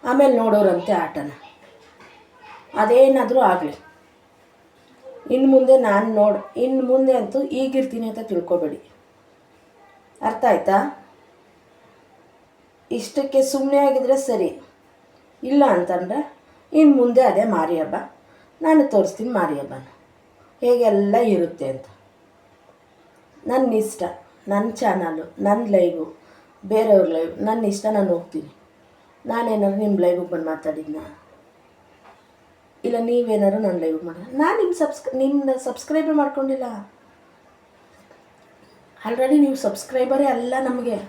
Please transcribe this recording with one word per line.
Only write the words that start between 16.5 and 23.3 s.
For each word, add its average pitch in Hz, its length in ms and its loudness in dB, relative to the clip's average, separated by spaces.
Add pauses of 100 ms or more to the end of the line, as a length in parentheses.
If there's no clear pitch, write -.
ಇನ್ನು 302 180 8
ಮುಂದೆ 240 320 4
ಅದೇ 190 140 0 (100)
ಮಾರಿ 165 260 -2
ಹಬ್ಬ, - 160 -4 (680)
ನಾನು 320 200 4 (100)
ತೋರಿಸ್ತೀನಿ 214 460 -2
ಮಾರಿ 156 220 -2
ಹಬ್ಬನ 135 280 -14 (720)
ಹೇಗೆಲ್ಲ 220 540 2 (180)
ಇರುತ್ತೆ 170 400 -2
ಅಂತ. - 120 -12 (1700)